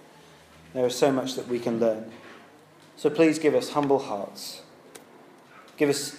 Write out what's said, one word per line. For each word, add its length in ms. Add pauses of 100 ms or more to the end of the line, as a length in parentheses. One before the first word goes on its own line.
(720)
there 120
is 100
so 160
much 240
that 120
we 120
can 200
learn. 320 (840)
So 140
please 280
give 160
us 180
humble 280
hearts. 600 (1160)
Give 120
us 300